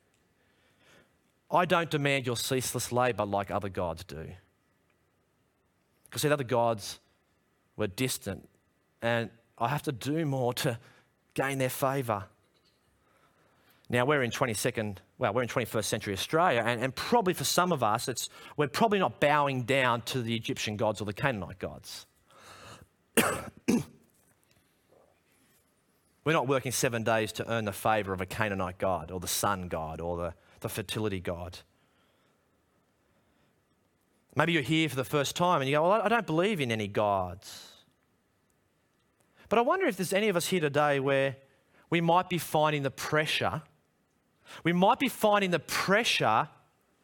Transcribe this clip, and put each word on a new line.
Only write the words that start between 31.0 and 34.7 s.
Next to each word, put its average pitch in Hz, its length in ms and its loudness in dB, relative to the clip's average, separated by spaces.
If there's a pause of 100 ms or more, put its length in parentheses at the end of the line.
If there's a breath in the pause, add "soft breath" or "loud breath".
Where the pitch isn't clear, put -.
god. 87 400 -8 (2750)
Maybe 160 180 2
you're 156 80 2
here 160 260 2